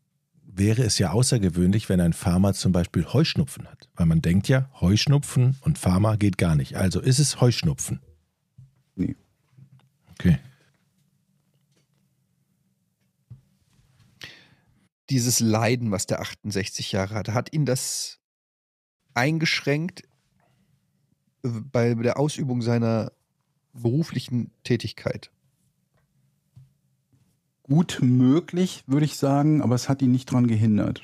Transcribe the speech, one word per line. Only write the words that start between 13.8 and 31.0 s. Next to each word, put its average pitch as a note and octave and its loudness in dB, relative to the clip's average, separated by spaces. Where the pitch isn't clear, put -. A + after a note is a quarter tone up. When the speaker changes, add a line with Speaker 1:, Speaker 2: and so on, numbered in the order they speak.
Speaker 3:
Dieses B2 0
Leiden, A#2 0
was F#2 -4
der - -6
achtundsechzig - -8
Jahre G2 -4
hatte, G#2 -6
hat B2 -4
ihn D3+ -2
das - -6
eingeschränkt, D#3 -2
äh, B2+ -4
bei A#2 -2
der A#2 0
Ausübung C3+ -2
seiner A2+ 0
beruflichen A#2+ -4
Tätigkeit? - -6
Speaker 2:
Gut D#3+ 0
möglich, C3+ 2
würde D3 2
ich - -6
sagen, C#3+ 2
aber A#2 2
es B2 -2
hat C3+ 0
ihn B2 4
nicht B2+ 0
dran B2 2
gehindert. A2 0